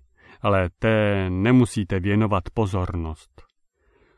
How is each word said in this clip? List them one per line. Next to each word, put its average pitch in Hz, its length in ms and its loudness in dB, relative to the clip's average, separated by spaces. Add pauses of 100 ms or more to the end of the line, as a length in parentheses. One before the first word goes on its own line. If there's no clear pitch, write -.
(420)
ale 95 280 0 (100)
té 104 500 0
nemusíte 104 680 2
věnovat 101 440 0 (100)
pozornost. 87 760 -4 (880)